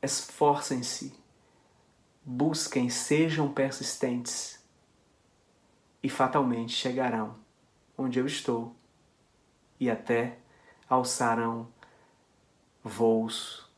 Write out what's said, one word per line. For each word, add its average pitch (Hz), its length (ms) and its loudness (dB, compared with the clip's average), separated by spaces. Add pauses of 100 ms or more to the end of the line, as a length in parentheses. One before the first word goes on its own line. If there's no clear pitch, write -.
esforcem-se, - 1120 0 (1120)
busquem, 135 640 0
sejam 156 640 2
persistentes - 1080 -4 (1400)
e 143 60 0
fatalmente 127 640 0
chegarão 123 640 -2 (600)
onde 127 220 0
eu 127 60 2
estou 117 500 -2 (1040)
e 123 100 2
até 117 500 0 (500)
alçarão 117 800 0 (1120)
voos 113 960 0